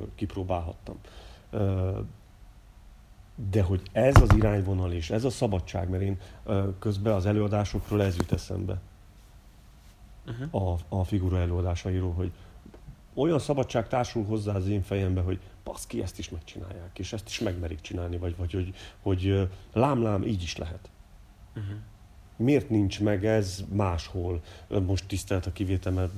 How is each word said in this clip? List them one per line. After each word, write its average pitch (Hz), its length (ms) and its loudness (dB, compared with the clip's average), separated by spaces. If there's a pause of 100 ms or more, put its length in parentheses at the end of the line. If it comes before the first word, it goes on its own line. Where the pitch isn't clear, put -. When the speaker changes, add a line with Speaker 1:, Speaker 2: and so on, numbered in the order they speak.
(140)
Speaker 1:
kipróbálhattam. 90 800 -4 (540)
Ö, 95 480 0 (1500)
de 98 120 4
hogy 90 200 2 (100)
ez 131 300 6
az 117 140 8
irányvonal 98 560 2
és 85 180 -4
ez 110 140 0
a 131 60 2
szabadság, 95 580 0
mert 92 140 0
én, 98 160 -2 (260)
ö, 98 240 0 (100)
közben 104 360 0
az 95 120 2
előadásokról 104 760 2
ez 95 140 2
jut 92 160 -2
eszembe. 95 480 -4 (1500)
Speaker 2:
Mhm. 127 380 -6
Speaker 1:
A, 90 120 0 (120)
a 95 160 0
figura 92 340 0
előadásairól, 90 720 0
hogy 90 200 -2 (840)
olyan 156 240 2
szabadság 131 500 0
társul 120 360 0
hozzá 104 300 -2
az 95 140 0
én 101 140 2
fejembe, 92 380 0
hogy 92 180 0 (260)
baszki, - 380 -6
ezt - 160 -8
is 82 120 -10
megcsinálják, 90 680 -12
és 95 140 -8
ezt 110 160 -8
is - 120 -8
megmerik 87 400 -4
csinálni, 87 360 -6
vagy, 85 200 -4
vagy 87 160 -4
hogy, 92 220 -2 (280)
hogy, 92 240 0
ö, 98 160 4 (300)
lám, 127 300 4
lám, 104 200 2
így 101 200 -2
is 82 140 -6
lehet. 85 340 -10 (640)
Speaker 2:
Mhm. 107 100 -8 (720)
Speaker 1:
Miért 131 340 4
nincs 104 300 2
meg 104 260 2
ez 95 460 2
máshol? 90 680 -2 (460)
Most 92 200 0
tisztelt 95 400 -2
a 87 60 -6
kivétel, 92 400 -2
mert 92 260 0